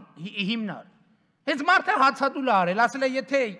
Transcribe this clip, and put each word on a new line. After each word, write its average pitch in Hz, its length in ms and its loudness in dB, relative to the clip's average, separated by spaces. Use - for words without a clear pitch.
հի-, 196 320 -8
հիմնար։ 202 400 -6
Հենց 285 160 -2
մարդը 359 340 2
հացադուլ 269 520 0
է 226 60 4
արել, 185 280 2
ասել 262 240 0
է, 262 40 0
եթե 269 300 -2